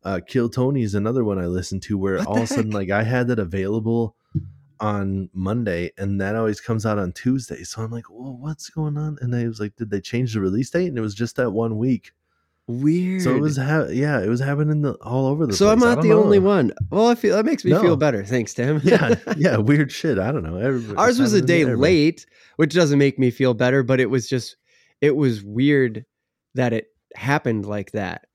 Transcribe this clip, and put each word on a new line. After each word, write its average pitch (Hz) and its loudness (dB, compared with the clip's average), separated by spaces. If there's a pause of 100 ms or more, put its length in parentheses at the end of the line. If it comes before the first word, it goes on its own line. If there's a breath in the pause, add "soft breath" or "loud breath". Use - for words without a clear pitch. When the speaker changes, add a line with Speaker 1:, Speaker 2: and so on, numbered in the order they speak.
Speaker 1:
uh, 95 -4
Kill 117 0
Tony 127 0
is 101 -2
another 113 0
one 101 0
I 87 -4
listened 92 -4
to 104 -2
where 95 0
Speaker 2:
What 92 -4
Speaker 1:
all 104 -2
Speaker 2:
the 110 2
Speaker 1:
of 113 -4
a - -4
sudden, 107 -2
Speaker 2:
heck? 104 -4
Speaker 1:
like, 98 -4
I 104 2
had 123 0
that 120 0
available 107 -2 (640 loud breath)
on 98 -2
Monday, 92 -2
and 98 -4
that 98 -2
always 110 -2
comes 110 -4
out 107 0
on 90 -4
Tuesday. 127 -4
So - -12
I'm 113 -8
like, 117 -12
"Well, 123 -16
what's 147 -12
going 151 -4
on?" 151 -6
And 123 -4
I 120 -2
was 110 -6
like, 104 -6
"Did 113 -6
they 101 -4
change 120 -2
the 110 0
release 98 0
date?" 180 0
And 135 -6
it 113 -4
was 107 -6
just 113 -4
that 123 0
one 113 -2
week. 120 -2 (560)
Speaker 2:
Weird. 175 0
Speaker 1:
So 160 0
it 139 0
was, 147 -2
ha-, 135 0
yeah, 131 0
it 98 -2
was 120 0
happening 147 0
the, 139 0
all 131 -2
over 151 0
the 117 0
Speaker 2:
So 185 2
Speaker 1:
place. 214 6
Speaker 2:
I'm 233 4
Speaker 1:
I 240 6
Speaker 2:
not 240 4
Speaker 1:
don't - 0
Speaker 2:
the 220 6
Speaker 1:
know. 214 6
Speaker 2:
only 202 6
one. 185 4 (180)
Well, 214 4
I 240 4
feel, 202 2
that 214 2
makes 311 -2
me - 4
Speaker 1:
No. 151 4
Speaker 2:
feel - 4
better. 123 0
Thanks, 113 -2
Tim. 143 0
<laughs> - -10
Speaker 1:
Yeah, 180 4 (200)
yeah, 147 2
weird 143 2
shit. 135 -2
I 104 -2
don't 135 -4
know. 82 -6
Everybody, 117 -2
Speaker 2:
Ours 226 4
Speaker 1:
it's 247 0
Speaker 2:
was 240 2
a 208 4
Speaker 1:
happening 151 2
to 175 4
Speaker 2:
day 170 4
Speaker 1:
everybody. 127 0
Speaker 2:
late, 160 2 (300 soft breath)
which 156 0
doesn't 156 4
make 139 2
me 127 4
feel 127 0
better, 127 2
but 127 0
it 120 2
was 123 -2
just, 127 -4 (460)
it 143 2
was 123 0
weird 123 0 (500)
that 123 0
it 110 -4 (280)
happened 117 -2
like 104 -8
that. 90 -8